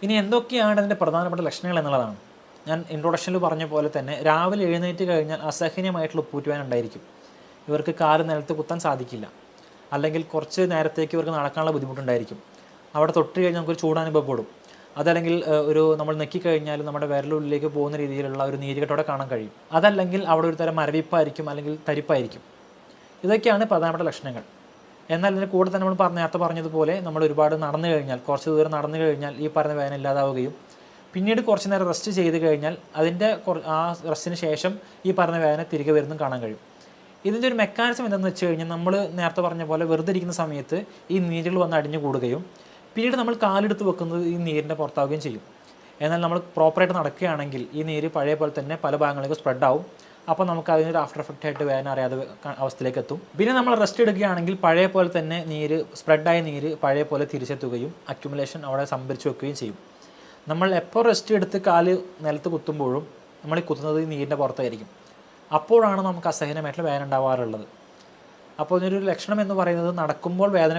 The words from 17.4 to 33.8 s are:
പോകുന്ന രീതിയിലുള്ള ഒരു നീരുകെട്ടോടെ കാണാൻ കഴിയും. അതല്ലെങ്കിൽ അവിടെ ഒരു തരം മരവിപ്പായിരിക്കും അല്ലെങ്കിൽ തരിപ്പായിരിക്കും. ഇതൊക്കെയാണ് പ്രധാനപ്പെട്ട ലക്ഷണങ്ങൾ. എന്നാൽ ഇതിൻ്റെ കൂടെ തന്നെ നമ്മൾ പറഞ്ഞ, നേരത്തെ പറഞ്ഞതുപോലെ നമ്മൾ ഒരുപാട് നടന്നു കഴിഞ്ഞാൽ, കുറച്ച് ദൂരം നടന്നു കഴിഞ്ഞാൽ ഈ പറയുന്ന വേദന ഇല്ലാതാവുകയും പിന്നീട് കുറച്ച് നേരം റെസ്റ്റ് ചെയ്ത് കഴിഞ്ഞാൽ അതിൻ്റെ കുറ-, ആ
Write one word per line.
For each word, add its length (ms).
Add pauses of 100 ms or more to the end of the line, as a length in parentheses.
പോകുന്ന 280
രീതിയിലുള്ള 380 (100)
ഒരു 120
നീരുകെട്ടോടെ 480
കാണാൻ 220
കഴിയും. 200 (240)
അതല്ലെങ്കിൽ 440 (120)
അവിടെ 180
ഒരു 120
തരം 180
മരവിപ്പായിരിക്കും 680
അല്ലെങ്കിൽ 240 (140)
തരിപ്പായിരിക്കും. 540 (800)
ഇതൊക്കെയാണ് 480
പ്രധാനപ്പെട്ട 360
ലക്ഷണങ്ങൾ. 360 (720)
എന്നാൽ 200
ഇതിൻ്റെ 180
കൂടെ 180
തന്നെ 140
നമ്മൾ 160
പറഞ്ഞ, 200
നേരത്തെ 220
പറഞ്ഞതുപോലെ 520 (120)
നമ്മൾ 220
ഒരുപാട് 260 (100)
നടന്നു 280
കഴിഞ്ഞാൽ, 340
കുറച്ച് 280
ദൂരം 220
നടന്നു 260
കഴിഞ്ഞാൽ 300 (120)
ഈ 100
പറയുന്ന 260
വേദന 200
ഇല്ലാതാവുകയും 520 (640)
പിന്നീട് 320
കുറച്ച് 260
നേരം 180
റെസ്റ്റ് 280
ചെയ്ത് 260
കഴിഞ്ഞാൽ 300 (260)
അതിൻ്റെ 280 (160)
കുറ-, 200 (120)
ആ 20 (320)